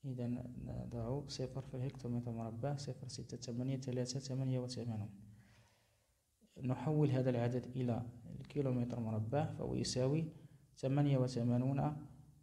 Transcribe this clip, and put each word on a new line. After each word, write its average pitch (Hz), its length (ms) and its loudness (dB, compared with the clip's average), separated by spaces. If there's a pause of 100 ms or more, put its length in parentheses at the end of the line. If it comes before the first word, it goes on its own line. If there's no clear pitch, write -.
إذن 123 500 -2 (100)
نضع 123 640 -2
صفر 135 320 -4
في - 140 -10
الهكتومتر 120 560 -2
مربع، 113 460 -2
صفر 127 320 -6
ستة - 280 -8
ثمانية 123 400 -2
ثلاثة 127 440 -2
ثمانية 131 380 0
وثمانون. 117 520 -4 (1500)
نحول 147 480 2
هذا 131 200 4
العدد 120 460 0
إلى 120 300 0 (340)
الكيلومتر 123 600 0
مربع، 113 460 2
فهو - 280 -2
يساوي 131 500 2 (520)
ثمانية 139 420 4
وثمانون 127 880 4 (360)